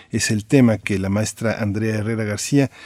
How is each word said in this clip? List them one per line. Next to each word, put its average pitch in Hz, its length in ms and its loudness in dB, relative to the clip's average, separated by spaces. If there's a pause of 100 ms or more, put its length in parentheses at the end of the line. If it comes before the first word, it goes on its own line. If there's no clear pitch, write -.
(120)
es 113 180 -2
el 104 140 -2
tema 120 340 4
que 95 220 -4
la 95 80 -4
maestra 107 520 -2
Andrea 107 360 -2
Herrera 110 260 -4
García, 117 480 0 (160)